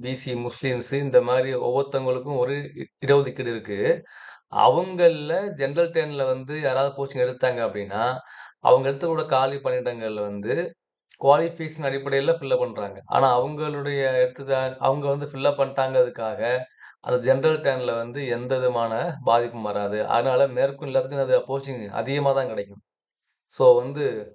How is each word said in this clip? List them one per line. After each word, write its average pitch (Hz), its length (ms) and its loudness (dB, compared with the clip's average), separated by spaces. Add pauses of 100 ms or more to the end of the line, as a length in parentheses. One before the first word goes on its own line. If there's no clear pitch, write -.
பி 127 140 -6
சி 127 220 -8
முஸ்லிம்ஸ் 120 580 -4
இந்த 139 280 2
மாதிரி 131 340 2
ஒவ்வொருத்தவங்களுக்கும் 131 800 -2
ஒரு 127 180 0 (160)
இ-, 139 160 -12 (120)
இடஒதுக்கீடு 131 500 2
இருக்கு. 104 300 -6 (800)
அவங்கள்ல 165 760 4 (200)
ஜெனரல் 143 380 0
டர்ன்ல 151 340 -2
வந்து 131 340 -2
யாராவது 139 340 0
போஸ்டிங் 135 300 -2
எடுத்தாங்க 123 380 0
அப்படின்னா, 104 420 -2 (600)
அவங்க 127 220 8
எடுத்துக்கூட 160 400 -2
காலி 135 300 0
பணியிடங்கள்ல 120 640 -4
வந்து 104 340 -4 (640)
குவாலிஃபிகேஷன் 156 640 2
அடிப்படையில 139 480 0
ஃபில் 131 200 -2
அப் 123 80 0
பண்றாங்க. 104 440 -6
ஆனா 135 260 4
அவங்களுடைய 143 680 -2 (160)
எடுத்துட்டா-, 131 640 0
அவங்க 143 300 0
வந்து 143 180 -2
ஃபில் 135 220 -2
அப் 143 120 0
பண்ணிட்டாங்கிறதுக்காக 127 800 0 (600)
அந்த 123 220 0
ஜெனரல் 139 400 2
டர்ன்ல 127 340 0
வந்து 120 300 -6
எந்த 123 280 -4
விதமான 123 380 0 (320)
பாதிப்பும் 117 440 0
வராது. 104 380 -2
அதனால 127 420 2
மேற்கொண்டு 139 420 -2
எல்லாத்துக்கும் 135 340 -2
அது 127 220 4
போஸ்டிங் 135 440 -6
அதிகமா 135 420 0
தான் 131 180 0
கிடைக்கும். 101 320 -10 (720)
So, 139 100 2 (120)
வந்து 139 280 -2 (300)